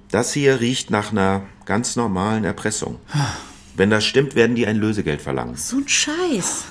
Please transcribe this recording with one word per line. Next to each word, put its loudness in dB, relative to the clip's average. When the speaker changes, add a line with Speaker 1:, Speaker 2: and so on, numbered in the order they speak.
Speaker 1:
Das 2
hier 4
riecht -2
nach 0
einer 2
ganz -2
normalen 0
Erpressung. -4
Wenn 4
das 4
stimmt, 2
werden 4
die 2
ein 2
Lösegeld 0
verlangen. -6
Speaker 2:
So -4
ein -4
Scheiß. -2